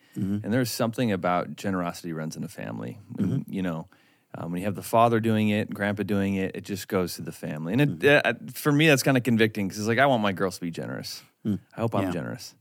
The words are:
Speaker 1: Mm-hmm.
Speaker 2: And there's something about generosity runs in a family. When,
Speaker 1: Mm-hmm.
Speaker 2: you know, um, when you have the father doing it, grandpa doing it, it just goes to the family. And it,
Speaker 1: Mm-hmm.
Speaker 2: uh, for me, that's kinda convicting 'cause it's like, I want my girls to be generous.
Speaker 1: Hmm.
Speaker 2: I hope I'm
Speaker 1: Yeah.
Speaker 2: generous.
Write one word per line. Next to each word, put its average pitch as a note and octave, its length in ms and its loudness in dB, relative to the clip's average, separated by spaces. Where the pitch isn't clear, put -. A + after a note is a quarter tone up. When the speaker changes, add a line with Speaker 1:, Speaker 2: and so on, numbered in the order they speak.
Speaker 1:
Mm-hmm. G2+ 260 -2
Speaker 2:
And G#2 120 -6
there's B2 160 2
something A2+ 420 0
about F2+ 420 0
generosity F2 600 -4
runs D#2 200 -6
in - 100 -8
a - 40 -8
family. A1+ 500 -10
When, - 140 -2
Speaker 1:
Mm-hmm. - 120 -8
Speaker 2:
you F#2+ 80 -2
know, E2 280 -2
um, E2+ 180 -6
when F2 100 -2
you - 20 -6
have G2+ 100 -2
the - 60 -8
father A#2 240 6
doing G#2+ 300 2
it, G#2 240 0
grandpa G#2 300 -2
doing G2 320 0
it, F#2+ 200 -2
it G2+ 80 -10
just G2 240 -8
goes F2+ 280 0
to - 60 -12
the E2 100 -8
family. D#2+ 420 -6
And C#3 80 4
it, F#2 160 2
Speaker 1:
Mm-hmm. C#3 500 4
Speaker 2:
uh, - 60 -10
for - 180 0
me, D3+ 160 6
that's C#3 140 6
kinda C3 180 4
convicting G#2+ 480 2
'cause F2+ 100 -8
it's G#2 100 -4
like, A#2 100 2
I C#3 80 6
want B2 160 2
my G2+ 100 2
girls F2+ 220 0
to - 80 -12
be E2+ 80 -4
generous. B1+ 520 -8
Speaker 1:
Hmm. G#2 120 0
Speaker 2:
I - 60 -8
hope A2+ 120 -2
I'm G2 100 2
Speaker 1:
Yeah. F#2 80 -2
Speaker 2:
generous. D2+ 480 -8